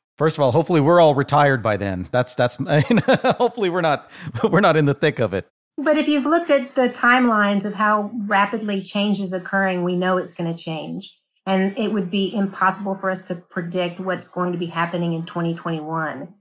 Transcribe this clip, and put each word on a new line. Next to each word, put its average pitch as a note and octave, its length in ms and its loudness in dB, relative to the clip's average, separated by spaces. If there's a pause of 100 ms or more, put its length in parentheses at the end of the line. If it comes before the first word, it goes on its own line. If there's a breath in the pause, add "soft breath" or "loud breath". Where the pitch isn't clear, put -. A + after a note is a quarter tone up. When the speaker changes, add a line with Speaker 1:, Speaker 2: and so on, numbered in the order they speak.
(180)
Speaker 1:
First D3+ 200 2
of D3+ 40 0
all, C3 100 4
hopefully D#3+ 300 4
we're E3+ 180 6
all D3+ 160 6
retired C#3 480 2
by G#2+ 140 0
then. F#2 340 -4
That's, B2 240 0
that's, B2+ 200 0
<laughs> D#3+ 520 0 (300)
hopefully A#3 320 0
we're F3 120 -2
not, D3+ 280 0 (340 loud breath)
we're G3+ 180 4
not E3 160 6
in D#3 80 4
the C#3+ 80 4
thick - 260 0
of G#2 140 0
it. F#2 140 -4 (300)
Speaker 2:
But D4+ 200 2
if D4+ 100 0
you've D4 180 0
looked E4+ 260 0
at C4+ 240 0
the B3 140 2
timelines A3+ 760 2
of G3+ 80 -4
how G#3 380 0 (160)
rapidly G#3 540 0
change G3+ 380 -2
is F#3 140 -6
occurring, F#3 500 -2
we F3 120 -2
know F#3 220 0
it's F3+ 180 -6
gonna E3 200 -4
change. E3 640 -10 (260)
And F#3+ 320 0
it G#3+ 140 -2
would F#3 180 -2
be G3 240 -2
impossible F#3+ 640 -2
for G3 140 -4
us F#3 180 -6
to F3+ 80 -4
predict F3 640 -6
what's F#3 280 -6
going F3+ 260 -4
to F3 40 -4
be F3 100 -6
happening E3+ 460 -2
in E3 120 -6
twenty E3+ 280 -4
twenty-one. D#3+ 880 -8